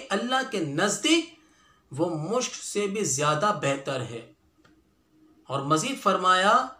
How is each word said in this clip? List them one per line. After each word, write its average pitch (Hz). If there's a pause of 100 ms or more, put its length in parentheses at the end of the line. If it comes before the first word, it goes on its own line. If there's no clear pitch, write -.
(100)
अल्लाह 240
के 220 (120)
नज़दीक 208 (560)
वो 156
मुश्क 175
से -
भी 202
ज़्यादा 151 (100)
बेहतर 139
है। 120 (1300)
और 135
मज़ीद 156
फरमाया 190 (260)